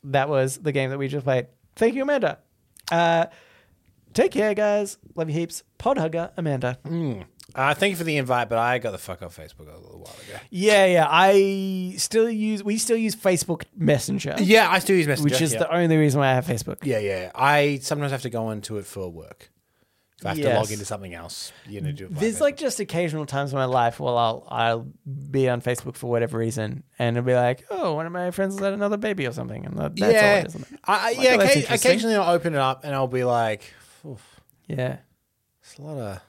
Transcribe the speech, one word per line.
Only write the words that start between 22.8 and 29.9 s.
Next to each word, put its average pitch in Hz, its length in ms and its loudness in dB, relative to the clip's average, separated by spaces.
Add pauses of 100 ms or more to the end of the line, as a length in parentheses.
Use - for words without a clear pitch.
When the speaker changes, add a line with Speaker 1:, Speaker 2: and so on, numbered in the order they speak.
Speaker 1:
occasional 165 460 -4
times 139 260 -4
in 135 60 -2
my 131 80 0
life 120 340 0
where 127 140 -2
I'll, 117 340 0
I'll 117 380 -2 (440)
be 131 200 2
on 120 100 -2
Facebook 123 360 -6
for 117 120 -10
whatever 117 300 0
reason, 113 440 -4 (160)
and 120 180 0
it'll 120 100 -2
be 127 80 2
like, 123 340 0
"Oh, 208 260 -4
one 160 120 -6
of 170 60 -10
my 180 180 -4
friends 190 240 -4
has 190 80 -6
had 196 100 0
another 202 240 -2
baby 202 300 -4
or 120 60 -4
something," 123 340 -10
and - 100 -10
that, - 200 -6